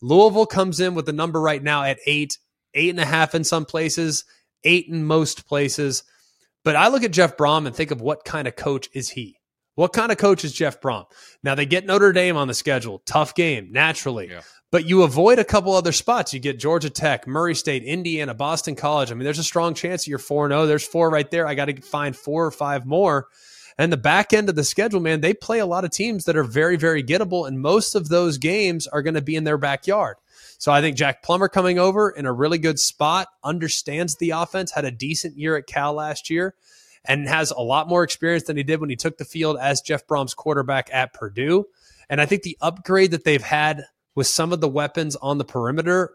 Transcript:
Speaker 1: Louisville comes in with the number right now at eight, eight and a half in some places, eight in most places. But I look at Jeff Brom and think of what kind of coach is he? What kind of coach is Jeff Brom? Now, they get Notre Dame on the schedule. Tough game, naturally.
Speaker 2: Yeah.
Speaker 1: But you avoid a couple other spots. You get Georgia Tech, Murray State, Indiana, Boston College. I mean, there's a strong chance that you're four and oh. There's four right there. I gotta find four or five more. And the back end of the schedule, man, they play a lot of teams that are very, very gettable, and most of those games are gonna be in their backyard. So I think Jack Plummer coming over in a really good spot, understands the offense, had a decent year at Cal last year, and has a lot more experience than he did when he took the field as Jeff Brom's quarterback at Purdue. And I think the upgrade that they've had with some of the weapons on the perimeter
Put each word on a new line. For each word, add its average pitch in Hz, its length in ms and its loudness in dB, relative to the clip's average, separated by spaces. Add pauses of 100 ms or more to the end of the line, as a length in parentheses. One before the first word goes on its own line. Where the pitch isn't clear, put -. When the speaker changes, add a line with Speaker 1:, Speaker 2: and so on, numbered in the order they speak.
Speaker 1:
Louisville 202 440 6
comes 190 340 0
in 180 160 0
with 156 100 -4
the 160 60 -4
number 160 280 -2
right 151 220 0
now 147 220 0
at 135 220 -2
eight, 147 320 -2 (360)
eight 160 160 0
and 175 80 -4
a 160 60 2
half 160 320 2
in 160 80 -2
some 160 200 0
places, 160 600 -4 (400)
eight 175 240 4
in 160 160 -4
most 156 420 0
places. 143 560 -2 (600)
But 156 100 2
I 175 140 6
look 254 160 2
at 196 80 0
Jeff 160 240 2
Brom 151 320 2
and 113 80 -12
think 151 160 -2
of 123 80 -6
what 147 240 -4
kind 147 240 -6
of - 80 -10
coach 139 360 -4
is 135 180 -8
he? 113 260 -12 (400)
What 175 180 2
kind 226 180 0
of 202 60 -2
coach 202 260 4
is 143 80 -8
Jeff 147 280 -4
Brom? 113 260 -4 (360)
Now, 139 120 0
they 143 100 0
get 180 220 0
Notre 196 260 6
Dame 180 240 4
on 139 120 0
the 120 60 -4
schedule. 117 520 -2
Tough 151 280 0
game, 135 380 0
naturally. 131 560 -2
Speaker 2:
Yeah. 87 140 -16 (280)
Speaker 1:
But 165 140 2
you 180 200 6
avoid 170 340 6
a 214 60 4
couple 196 280 2
other 175 200 2
spots. 226 420 0
You 131 60 -8
get 127 180 -6
Georgia 151 320 0
Tech, 143 360 -2
Murray 156 280 -2
State, 135 280 -4
Indiana, 151 520 -4
Boston 147 420 -4
College. 143 340 0
I 117 40 -8
mean, 123 100 -8
there's 147 140 -2
a 160 60 -4
strong 170 280 0
chance 175 320 -6
that 147 60 -10
you're 139 80 -4
four 147 260 -2
and 143 80 0
oh. 156 140 2
There's 151 200 2
four 165 220 2
right 151 220 0
there. 170 160 0
I 147 80 -4
gotta 139 260 -4
find 143 340 -6
four 156 300 -4
or 156 60 -2
five 143 340 -4
more. 151 440 2 (500)
And 165 120 4
the 156 60 0
back 160 380 4
end 208 160 4
of 165 60 0
the 147 80 0
schedule, 202 360 0
man, 160 220 0
they 170 100 2
play - 280 -2
a 196 60 0
lot 180 180 -2
of 170 60 -4
teams 208 360 -4
that 160 100 2
are 151 80 2
very, 156 320 2
very 156 260 2
gettable, 175 460 0
and 135 120 -6
most 180 340 2
of 165 160 0
those 170 260 2
games 170 500 0
are 151 160 -4
gonna 156 200 -2
be 156 140 -4
in 156 80 -2
their 151 120 0
backyard. 143 600 -2 (420)
So - 140 -2
I 143 100 6
think 151 140 0
Jack 139 260 -2
Plummer 185 260 0
coming 180 300 2
over 190 320 2
in 143 160 -6
a 127 60 -2
really 151 260 0
good 156 200 0
spot, 170 500 0 (140)
understands 160 720 -4
the 170 140 -2
offense, 170 420 -4
had 147 120 -4
a 131 60 -4
decent 143 480 -8
year 156 180 -2
at 139 100 -6
Cal 147 280 -4
last 151 340 -8
year, 175 260 -2 (520)
and 143 200 0
has 156 240 0
a 123 100 -6
lot 143 280 0
more 175 160 4
experience 165 400 -2
than 151 140 -4
he 143 40 -2
did 151 160 -2
when 151 120 -6
he 131 60 -6
took 160 200 -4
the 147 80 -12
field 156 340 -4
as 135 220 -2
Jeff - 260 -6
Brom's 139 280 -2
quarterback 139 580 -2
at 127 220 -2
Purdue. 135 500 -2 (460)
And 143 100 0
I 147 60 2
think 202 160 0
the 170 180 -14
upgrade 185 520 2
that 165 120 -4
they've 147 160 2
had 151 440 -2 (300)
with 139 120 0
some 165 260 0
of 170 80 -2
the 156 80 2
weapons 147 480 -4
on 143 220 -2
the 139 60 -2
perimeter 160 720 0